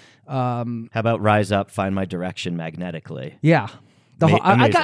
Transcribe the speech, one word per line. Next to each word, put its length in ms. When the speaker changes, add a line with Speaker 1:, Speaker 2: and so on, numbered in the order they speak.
Speaker 1:
um, 640
Speaker 2:
How 80
about 200
"Rise 320
up, 180
find 240
my 120
direction 500
magnetically"? 840
Speaker 1:
Yeah. 260
The 80
Speaker 2:
Ma-, 60
Speaker 1:
whole, 100
I, 100
I 40
got, 100
Speaker 2:
amazing. 180